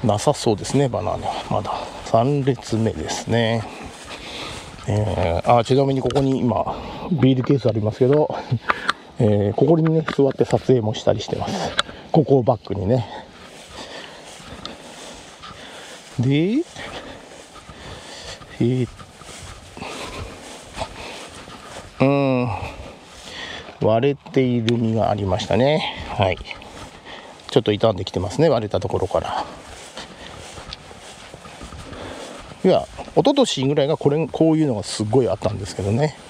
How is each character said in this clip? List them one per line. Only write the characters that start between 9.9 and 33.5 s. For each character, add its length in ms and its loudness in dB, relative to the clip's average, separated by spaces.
座 260 2
っ 60 2
て 100 2
撮 220 2
影 160 6
も 140 0
し 80 -8
た 100 4
り 80 0
し 60 -10
て 80 -2
ま 120 -4
す。 240 -4
こ 120 6
こ 160 6
を 40 2
バ 140 4
ッ 80 -14
ク 80 -6
に 140 -2
ね。 200 2
で、 440 4
え 40 4
ー、 240 2
う 40 6
ん。 440 4
割 280 4
れ 220 -4
て 100 4
い 200 4
る 160 2
実 180 2
が 140 2
あ 60 2
り 100 -2
ま 140 2
し 80 -6
た 100 2
ね。 380 2
は 200 2
い。 80 -2
ち 80 4
ょ 40 10
っ 20 -6
と 80 4
傷 220 4
ん 20 0
で 100 -4
き 60 -10
て 80 -2
ま 100 -2
す 120 0
ね、 80 6
割 140 2
れ 60 -6
た 100 -2
と 100 -6
こ 100 -2
ろ 80 0
か 140 0
ら。 240 -4
い 20 8
や、 180 6
一 80 4
昨 100 6
年 340 2